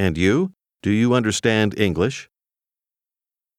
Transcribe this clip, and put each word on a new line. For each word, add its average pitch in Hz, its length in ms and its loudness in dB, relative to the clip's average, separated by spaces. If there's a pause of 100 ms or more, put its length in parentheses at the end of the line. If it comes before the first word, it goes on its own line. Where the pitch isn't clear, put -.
"And 78 100 -2
you? 110 300 0 (360)
Do 98 80 -2
you 117 220 2
understand 110 640 0
English?" 98 500 -2 (1300)